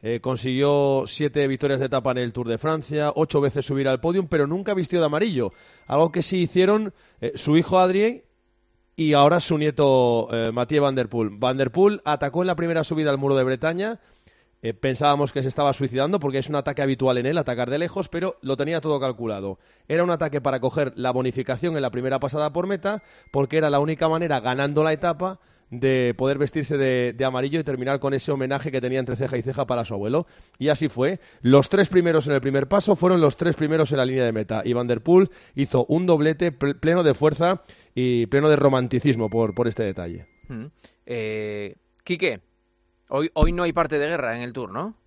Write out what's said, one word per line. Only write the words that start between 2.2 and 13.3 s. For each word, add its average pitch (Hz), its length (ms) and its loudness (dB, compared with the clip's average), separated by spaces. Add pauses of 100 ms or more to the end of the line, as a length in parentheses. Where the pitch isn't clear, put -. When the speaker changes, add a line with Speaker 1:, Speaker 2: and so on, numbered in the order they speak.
Speaker 1:
Tour 120 160 -6
de 113 100 -2
Francia, 151 560 -2
ocho 151 260 2
veces 139 240 0
subir 135 220 -2
al 131 120 0
podium, 175 280 -2
pero 147 180 2
nunca 185 300 -4
vistió 175 240 -2
de 160 60 4
amarillo, 147 460 0 (360)
algo 156 240 2
que 170 100 -2
sí 185 200 -2
hicieron, 190 520 2 (260)
eh, 117 160 -4
su 147 220 2
hijo 175 220 2
Adrien 196 420 2 (760)
y 156 180 2
ahora 147 260 6
su 165 180 -2
nieto, 131 760 2
eh, 113 200 0
Mathieu 123 320 0
Van 139 100 2
Der 123 160 -2
Poel. 113 220 -2
Van 123 260 -2
Der 131 140 0
Poel 196 340 4
atacó 147 360 -2
en 180 60 0
la 180 80 0
primera 165 280 -2
subida 156 260 -2
al 139 80 0
Muro 139 180 0